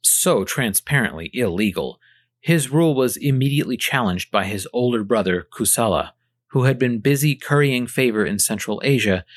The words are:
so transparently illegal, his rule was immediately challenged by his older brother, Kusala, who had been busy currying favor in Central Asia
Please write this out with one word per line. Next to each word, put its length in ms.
so 420
transparently 880
illegal, 640
his 300
rule 240
was 220
immediately 600
challenged 540
by 140
his 280
older 320
brother, 480
Kusala, 580
who 160
had 140
been 220
busy 340
currying 520
favor 380
in 140
Central 460
Asia 400